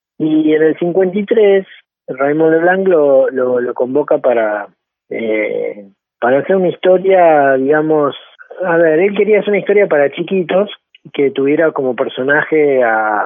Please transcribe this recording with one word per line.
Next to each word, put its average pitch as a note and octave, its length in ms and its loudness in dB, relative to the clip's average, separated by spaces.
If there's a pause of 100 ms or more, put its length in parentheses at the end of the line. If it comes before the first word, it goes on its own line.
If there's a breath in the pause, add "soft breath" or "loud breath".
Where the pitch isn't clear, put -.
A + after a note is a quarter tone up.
(180)
Y D#3 340 0
en D#3 100 2
el D#3 160 2
cincuenta F3+ 400 -2
y G#3 60 -4
tres, G3+ 420 2 (420)
Raymond D3 440 0
Leblanc F3+ 360 0
lo, C#3 420 2
lo, B2+ 300 -2
lo B2 140 -6
convoca C#3 440 -2
para, A2 480 -2 (420)
eh, G#2+ 800 -6 (340)
para C3 200 0
hacer F#3 160 0
una F#3 120 0
historia, E3+ 840 2
digamos, D3 640 0 (480)
a E3+ 120 0
ver, E3 240 2
él G3+ 160 0
quería G#3 220 2
hacer F#3+ 100 -6
una G3+ 100 0
historia G3+ 280 0
para C#3+ 260 0
chiquitos F#3 580 -2 (420)
que C#3 180 0
tuviera D3+ 420 0
como B2+ 240 -4
personaje C#3 840 0
a A2 440 0